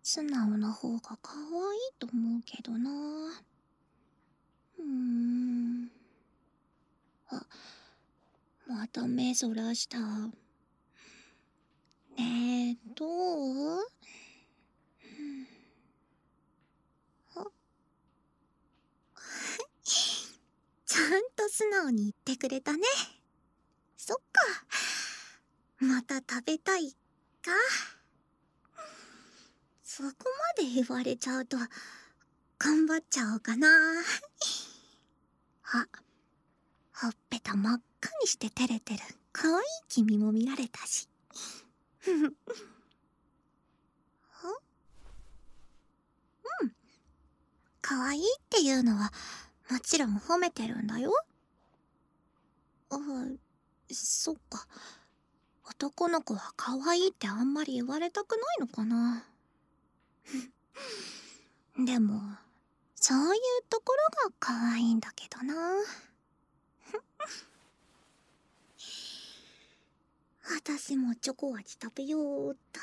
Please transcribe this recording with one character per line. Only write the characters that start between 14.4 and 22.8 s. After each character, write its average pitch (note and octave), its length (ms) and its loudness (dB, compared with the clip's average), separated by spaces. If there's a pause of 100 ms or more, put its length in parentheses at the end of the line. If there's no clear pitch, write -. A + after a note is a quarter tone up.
あ。 F4 100 -10
<laughs> G4+ 60 -12 (3250)
ち - 100 2
ゃ - 20 6 (200)
ん A#4+ 160 0
と G#4 140 0
素 G#4+ 200 0
直 F#4 220 2
に G#3 140 4
言 G#3 80 0
っ - 0 -
て - 240 -4
く C4 120 -2
れ C4+ 120 -2
た D4 140 -2
ね。 E4+ 80 0 (1120)